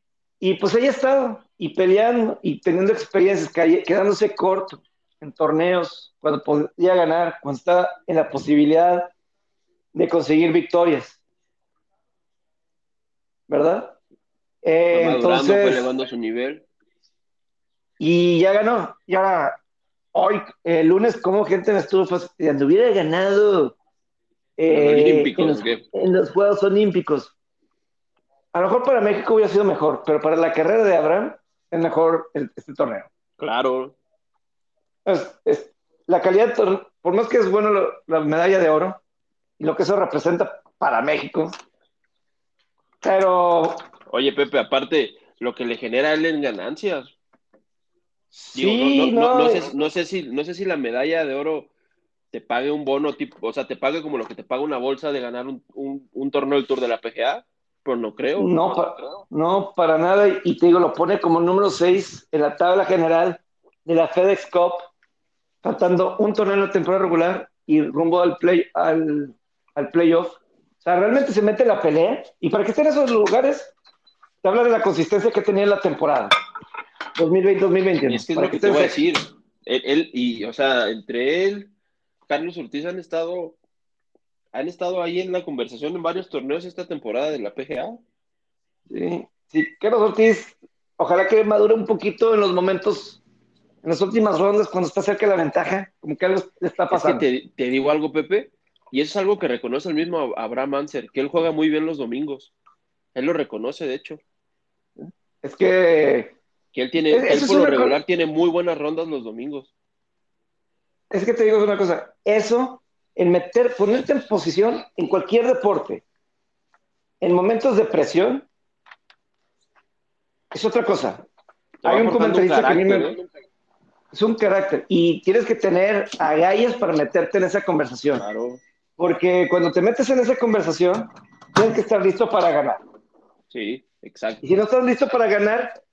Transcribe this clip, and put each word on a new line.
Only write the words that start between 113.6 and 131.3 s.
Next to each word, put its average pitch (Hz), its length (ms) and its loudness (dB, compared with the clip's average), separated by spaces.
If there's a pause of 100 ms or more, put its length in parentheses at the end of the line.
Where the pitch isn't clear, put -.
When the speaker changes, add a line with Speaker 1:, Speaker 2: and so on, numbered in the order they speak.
Speaker 1:
ponerte 233 360 0
en 269 140 -2
posición 196 560 -2 (140)
en 170 100 -4
cualquier 220 380 0
deporte, 208 580 -2 (1160)
en 175 120 0
momentos 220 460 2
de 220 80 2
presión, 196 640 0 (2000)
es - 140 -8
otra 233 180 0
cosa. 139 420 -4 (540)
Speaker 2:
Te - 80 -4
va 180 60 2
Speaker 1:
Hay 220 80 4
un 214 100 2
Speaker 2:
forjando 175 280 2
un 185 80 4
Speaker 1:
comentarista 143 140 4
que 131 120 2
a - 20 4
mí 185 80 2
me 196 160 2
Speaker 2:
carácter, - 260 -6 (180)
¿eh? - 60 -20 (640)
Speaker 1:
es - 120 -6
un 220 120 0
carácter, 196 540 0
y 170 320 2
tienes 214 240 2
que 220 100 -2
tener 196 640 0
agallas 180 560 2
para 175 200 -2
meterte 160 440 0
en 185 60 2
esa 185 180 -2
conversación. 143 560 -2
Speaker 2:
Claro. 113 400 -8 (380)
Speaker 1:
Porque 180 540 0
cuando 170 220 0
te 180 100 2
metes 233 280 0
en 262 100 2
esa 247 180 2
conversación, 196 720 0 (440)